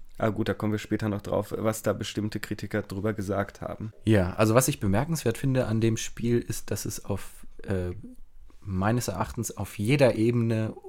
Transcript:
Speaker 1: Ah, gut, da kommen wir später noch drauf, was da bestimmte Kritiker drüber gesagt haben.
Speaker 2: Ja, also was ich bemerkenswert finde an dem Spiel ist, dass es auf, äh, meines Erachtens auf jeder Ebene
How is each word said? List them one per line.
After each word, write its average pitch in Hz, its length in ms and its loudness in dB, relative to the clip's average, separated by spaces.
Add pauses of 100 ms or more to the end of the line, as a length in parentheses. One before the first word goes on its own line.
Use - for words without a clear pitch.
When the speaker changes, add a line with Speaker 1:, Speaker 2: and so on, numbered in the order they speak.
(200)
Speaker 1:
Ah, 110 100 2
gut, 107 180 -2
da 101 60 2
kommen 107 180 -2
wir 104 80 0
später 110 300 -2
noch 101 120 -2
drauf, - 360 -2
was 110 240 0
da 107 100 2
bestimmte 104 480 -4
Kritiker 104 440 -4
drüber 98 300 -2
gesagt 98 480 -4
haben. - 300 -8 (140)
Speaker 2:
Ja, 92 280 6
also 110 200 4
was 131 140 6
ich 147 120 0
bemerkenswert 117 600 2
finde 127 260 2
an 110 160 0
dem 113 160 4
Spiel 120 420 0
ist, - 300 -6
dass - 160 -4
es - 180 -6
auf, - 440 -6 (160)
äh, 90 280 -2 (720)
meines 101 460 0
Erachtens - 500 -4
auf - 220 -6
jeder 120 360 6
Ebene 113 600 2 (140)